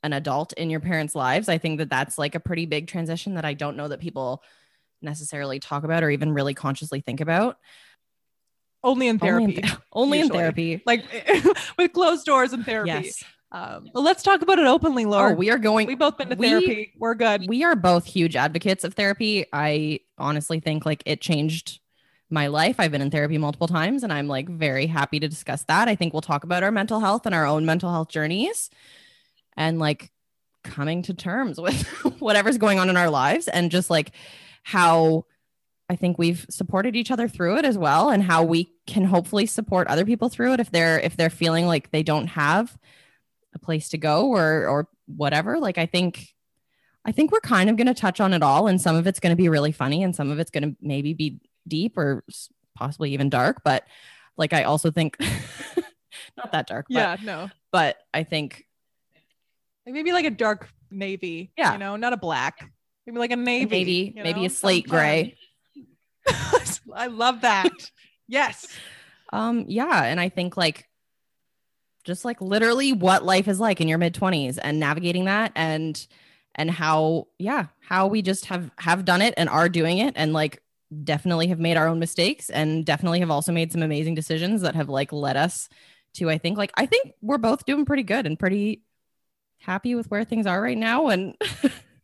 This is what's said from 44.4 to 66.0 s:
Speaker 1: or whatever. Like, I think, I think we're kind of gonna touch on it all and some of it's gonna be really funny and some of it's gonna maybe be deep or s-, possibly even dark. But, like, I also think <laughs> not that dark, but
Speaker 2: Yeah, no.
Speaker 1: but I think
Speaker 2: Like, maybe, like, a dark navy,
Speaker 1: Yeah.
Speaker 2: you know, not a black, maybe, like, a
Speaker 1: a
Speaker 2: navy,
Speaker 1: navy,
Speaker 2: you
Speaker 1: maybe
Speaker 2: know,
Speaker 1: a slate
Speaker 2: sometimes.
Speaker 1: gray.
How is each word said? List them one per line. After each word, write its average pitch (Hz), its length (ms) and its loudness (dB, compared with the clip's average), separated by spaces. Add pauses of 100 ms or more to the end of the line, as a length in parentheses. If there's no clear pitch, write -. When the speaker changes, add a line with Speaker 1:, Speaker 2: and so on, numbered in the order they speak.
Speaker 1:
or 143 220 0 (160)
whatever. 151 540 -2
Like, 220 180 -2
I 165 80 0
think, 180 480 -2 (720)
I - 80 -4
think - 180 2
we're 440 100 2
kind 196 280 2
of 220 80 4
gonna 247 160 2
touch 196 280 -2
on 190 120 4
it 170 100 2
all 151 260 4
and 185 120 4
some 165 160 2
of 170 100 2
it's 190 140 -2
gonna 170 160 2
be 175 140 4
really 151 220 2
funny 147 300 0
and 180 140 0
some 143 140 -2
of 151 80 -4
it's 165 120 -4
gonna 147 300 -4
maybe 143 320 -4
be 156 260 -4 (300)
deep 165 300 -4
or 143 320 -2
s-, - 180 -16 (260)
possibly 143 380 -6
even 139 160 0
dark. 135 340 2
But, 131 220 0 (540)
like, 160 160 0
I 151 80 4
also 151 280 2
think 156 280 -2
<laughs> - 1200 -8
not 240 140 -10
that 156 160 -2
dark, - 200 -8
but 254 60 -6
Speaker 2:
Yeah, 196 280 0
no. 190 280 -10 (200)
Speaker 1:
but 160 280 2 (160)
I 156 80 -2
think 151 420 -6 (1200)
Speaker 2:
Like, 247 100 -12
maybe, 311 180 -2
like, 349 120 2
a 302 60 0
dark 214 400 -2 (200)
navy, 190 680 -8
Speaker 1:
Yeah. 320 140 2
Speaker 2:
you 202 60 -4
know, 196 180 -8
not 240 180 -2
a - 20 -8
black, 156 540 -6 (340)
maybe, 233 140 -10
like, 240 140 -2
a - 20 -2
Speaker 1:
a - 20 -4
Speaker 2:
navy, 240 400 -2
Speaker 1:
navy, 185 400 -2
Speaker 2:
you 214 60 -14
Speaker 1:
maybe 170 180 -4
Speaker 2:
know, 180 60 -2
Speaker 1:
a 185 40 -2
slate 185 380 0
Speaker 2:
sometimes. 160 460 2
Speaker 1:
gray. - 20 -20 (880)